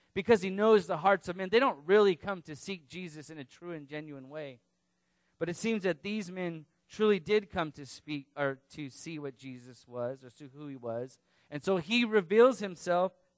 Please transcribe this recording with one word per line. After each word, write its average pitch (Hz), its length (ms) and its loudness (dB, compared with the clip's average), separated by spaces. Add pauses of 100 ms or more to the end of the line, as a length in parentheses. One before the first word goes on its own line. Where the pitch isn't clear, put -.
(140)
because 202 260 4
he 185 80 -2
knows 208 380 4
the 180 100 -2
hearts 185 320 2
of 175 80 -6
men. 190 140 -6
They 214 100 4
don't 190 240 0
really 196 320 6
come 190 260 -8
to 156 140 -12
seek 165 320 -12
Jesus 151 400 -14
in 160 80 -16
a 143 80 -12
true 175 280 -14
and 151 140 -10
genuine 143 440 -12
way. 143 300 -12 (800)
But 170 120 -2
it 170 60 -6
seems 220 260 0
that 175 200 0
these 202 280 -6
men 175 340 -6 (240)
truly 208 320 2
did 202 300 0
come 165 220 -4
to 143 120 -16
speak, 143 500 -10
or 139 260 -2 (100)
to 151 180 -12
see 160 300 -12
what 139 180 -10
Jesus 123 500 -18
was, 123 380 -6
or 123 60 -18
to 143 180 -20
who 143 200 -16
he 135 80 -12
was. 120 420 -8 (320)
And 147 120 -8
so 190 140 2
he 226 280 2
reveals 214 560 4
himself 180 520 0 (260)